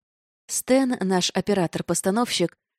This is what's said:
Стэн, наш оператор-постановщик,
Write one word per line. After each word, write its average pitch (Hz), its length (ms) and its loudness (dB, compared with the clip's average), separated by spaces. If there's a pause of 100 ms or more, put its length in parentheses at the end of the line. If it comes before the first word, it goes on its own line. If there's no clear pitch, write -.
(480)
Стэн, 254 520 0
наш 185 300 2
оператор-постановщик, 190 1300 -2 (220)